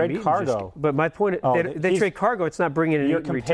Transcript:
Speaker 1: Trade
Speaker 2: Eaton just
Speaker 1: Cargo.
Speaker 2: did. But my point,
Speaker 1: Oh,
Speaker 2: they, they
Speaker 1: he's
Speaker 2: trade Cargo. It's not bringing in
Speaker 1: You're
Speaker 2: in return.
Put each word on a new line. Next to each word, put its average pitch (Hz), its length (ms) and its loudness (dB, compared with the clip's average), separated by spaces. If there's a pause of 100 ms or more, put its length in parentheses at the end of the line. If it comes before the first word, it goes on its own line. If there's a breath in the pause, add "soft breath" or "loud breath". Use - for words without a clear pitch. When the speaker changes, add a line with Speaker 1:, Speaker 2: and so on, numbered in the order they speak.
Speaker 1:
Trade - 40 -4
Speaker 2:
Eaton 170 120 -4
just 175 240 2
Speaker 1:
Cargo. 101 260 -2
Speaker 2:
did. 147 80 -12
But 147 140 0
my 156 140 2
point, 190 340 0
Speaker 1:
Oh, 131 180 4
Speaker 2:
they, 156 120 -4
they 170 180 -2
Speaker 1:
he's 185 80 2
Speaker 2:
trade 196 160 0
Cargo. 202 300 0
It's 156 120 -6
not 165 160 0
bringing 160 280 2
in 139 80 2
Speaker 1:
You're 165 100 0
Speaker 2:
in 156 120 -8
return. 127 100 -4 (120)